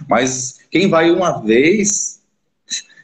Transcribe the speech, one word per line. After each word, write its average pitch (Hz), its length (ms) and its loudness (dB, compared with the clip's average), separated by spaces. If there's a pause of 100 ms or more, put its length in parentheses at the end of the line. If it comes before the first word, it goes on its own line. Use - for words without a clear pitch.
mas 127 520 -4 (100)
quem 180 180 0
vai 165 220 2
uma 175 320 0
vez 143 760 0 (840)